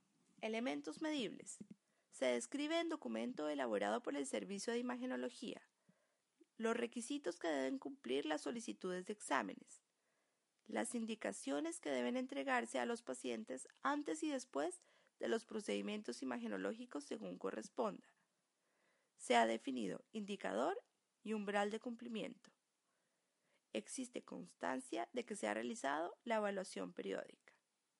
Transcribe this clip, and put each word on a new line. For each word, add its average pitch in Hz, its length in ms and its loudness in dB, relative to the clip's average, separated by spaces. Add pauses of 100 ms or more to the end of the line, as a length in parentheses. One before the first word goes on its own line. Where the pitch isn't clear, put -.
(400)
Elementos 262 600 -2
medibles. 302 580 -2 (520)
Se - 160 0
describe 277 520 2
en 339 120 2
documento 254 580 0
elaborado 233 540 4
por - 140 0
el 277 100 0
Servicio 202 460 -2
de 233 60 2
Imagenología 247 840 -2 (960)
los 226 180 4
requisitos 240 640 -2
que 339 100 -2
deben 269 300 4
cumplir 269 480 0
las 311 160 2
solicitudes 196 640 -2
de 214 80 -4
exámenes, - 680 0 (840)
las 220 280 2
indicaciones 233 880 -2
que 294 100 -2
deben 247 260 4
entregarse 262 640 0
a 247 80 4
los 233 160 0
pacientes - 640 -4 (160)
antes 294 400 2
y 311 80 2
después 285 520 0 (360)
de - 100 0
los 226 160 2
procedimientos 208 800 -2
imagenológicos 233 840 -2
según 196 340 -6
corresponda. 214 680 -2 (1080)
Se - 180 2
ha 233 120 10
definido 226 640 0
indicador 220 680 0 (440)
y 214 80 -2
umbral 208 380 2
de 214 100 -4
cumplimiento. 233 680 -6 (1200)
Existe - 500 -4
constancia - 920 -4
de 240 120 -2
que 220 100 -6
se 208 140 -2
ha 208 60 4
realizado 240 720 0
la 226 120 2
evaluación 196 560 0
periódica. - 640 -6 (460)